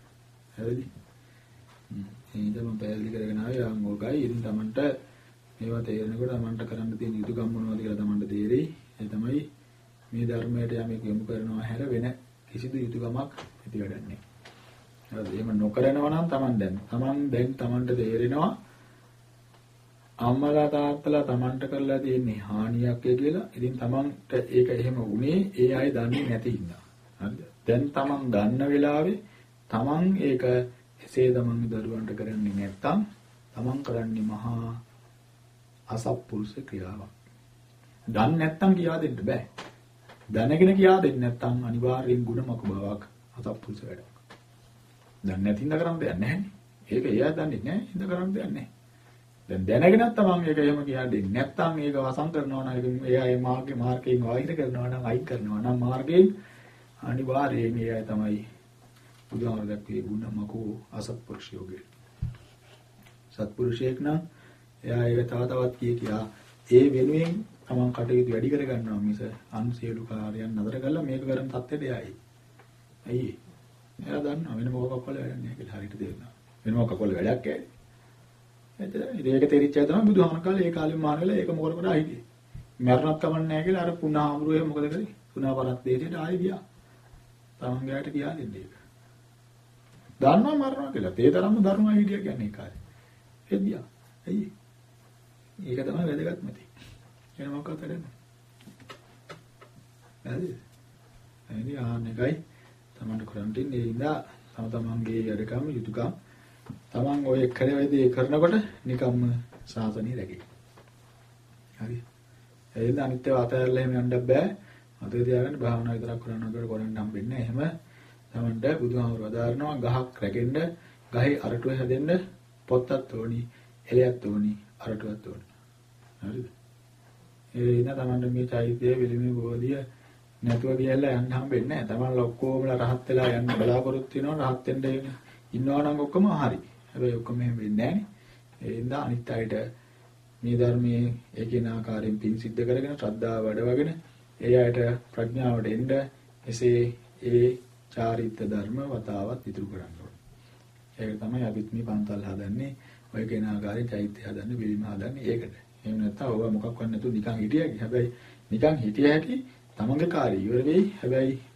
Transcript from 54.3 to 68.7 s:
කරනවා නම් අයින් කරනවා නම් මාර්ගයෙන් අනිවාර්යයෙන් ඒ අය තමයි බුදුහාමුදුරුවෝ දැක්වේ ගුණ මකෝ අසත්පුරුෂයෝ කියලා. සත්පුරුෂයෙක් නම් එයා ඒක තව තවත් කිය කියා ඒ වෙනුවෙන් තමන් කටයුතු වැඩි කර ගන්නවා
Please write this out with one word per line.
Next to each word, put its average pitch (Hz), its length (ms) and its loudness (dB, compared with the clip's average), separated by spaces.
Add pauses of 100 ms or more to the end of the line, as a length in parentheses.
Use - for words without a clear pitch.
කරනවා 127 360 -2
නම් 127 160 -6
අයින් 120 200 0
කරනවා 104 360 -4
නම් 123 180 0
මාර්ගයෙන් 135 480 6 (720)
අනිවාර්යයෙන් 127 800 0
ඒ 113 120 -2
අය 110 140 -4
තමයි 107 360 -2 (840)
බුදුහාමුදුරුවෝ 113 440 -4
දැක්වේ 104 340 -6
ගුණ 107 300 -6
මකෝ 104 380 -6 (200)
අසත්පුරුෂයෝ - 720 -12
කියලා. 92 280 -16 (1400)
සත්පුරුෂයෙක් 123 720 -2
නම් 156 220 0 (600)
එයා 120 240 0
ඒක 120 220 4
තව 120 180 -2
තවත් 127 320 0
කිය 120 200 0
කියා 107 280 -2 (460)
ඒ 123 180 12
වෙනුවෙන් 151 460 2 (260)
තමන් 123 320 0
කටයුතු 123 380 2
වැඩි 131 200 2
කර 143 140 2
ගන්නවා 113 360 -2